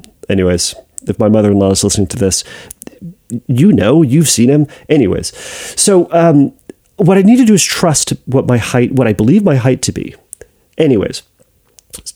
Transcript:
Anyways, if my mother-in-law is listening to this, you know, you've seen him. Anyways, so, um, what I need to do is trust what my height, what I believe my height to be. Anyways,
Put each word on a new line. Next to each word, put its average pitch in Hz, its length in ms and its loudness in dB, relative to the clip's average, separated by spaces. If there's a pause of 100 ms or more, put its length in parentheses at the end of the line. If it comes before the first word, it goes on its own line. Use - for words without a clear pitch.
(300)
Anyways, 90 460 -2 (320)
if - 120 -6
my 110 80 0
mother-in-law 101 440 2
is 95 120 -2
listening 101 240 -2
to - 100 -12
this, 98 260 -4 (1040)
you 147 260 2
know, 113 300 2
you've 143 260 2
seen 120 200 0
him. 147 180 2 (200)
Anyways, 117 480 0 (440)
so, 180 320 2
um, 160 420 2 (440)
what 190 200 2
I 196 60 4
need 226 140 6
to 254 80 4
do 214 100 4
is 170 80 2
trust - 500 -2 (120)
what 127 220 -2
my 123 100 2
height, 120 340 -2
what 131 160 0
I 110 60 0
believe 135 300 2
my 165 120 2
height 127 280 0
to - 80 -4
be. - 240 -10 (640)
Anyways, 127 460 0 (920)